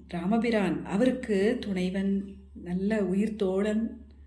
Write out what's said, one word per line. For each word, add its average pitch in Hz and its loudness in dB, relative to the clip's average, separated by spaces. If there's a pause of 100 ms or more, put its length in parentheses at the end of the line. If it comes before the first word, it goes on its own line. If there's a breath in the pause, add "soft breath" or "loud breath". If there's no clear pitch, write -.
ராமபிரான், 202 0
அவருக்கு 214 2
துணைவன், 196 -2 (400)
நல்ல 190 0
உயிர் 202 0
தோழன், 214 0 (300 soft breath)